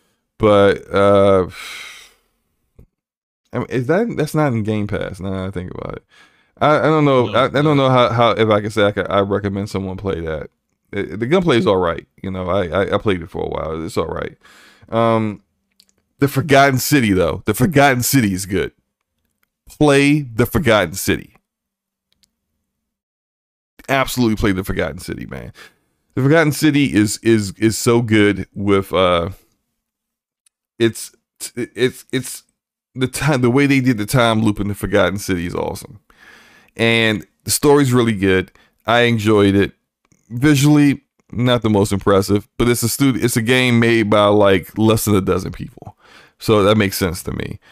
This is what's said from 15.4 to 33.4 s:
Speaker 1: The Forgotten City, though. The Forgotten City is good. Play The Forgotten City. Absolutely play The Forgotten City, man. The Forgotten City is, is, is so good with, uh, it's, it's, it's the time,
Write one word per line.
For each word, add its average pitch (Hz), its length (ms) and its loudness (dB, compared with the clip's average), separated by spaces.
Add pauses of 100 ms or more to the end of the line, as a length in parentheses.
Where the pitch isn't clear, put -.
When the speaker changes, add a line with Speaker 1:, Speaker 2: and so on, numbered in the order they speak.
Speaker 1:
The 139 80 2
Forgotten 135 500 2
City, 117 360 2
though. 90 320 0
The 107 100 -2
Forgotten 127 480 2
City 110 300 0
is 92 120 -8
good. 90 280 -4 (920)
Play 143 560 2
The 120 240 -4
Forgotten 101 480 0
City. 85 420 -6 (2500)
Absolutely 127 480 0
play 104 160 0
The 95 100 -6
Forgotten 90 360 -6
City, - 260 -12
man. 64 260 -16 (640)
The 127 60 -4
Forgotten 147 320 2
City 143 400 0
is, 101 240 2
is, 107 400 0
is 107 200 0
so 117 240 2
good 104 520 2
with, 98 400 -2
uh, 87 380 0 (1500)
it's, 113 320 -4 (440)
it's, 120 560 -4
it's - 320 -8 (520)
the 127 120 -4
time, 135 340 -2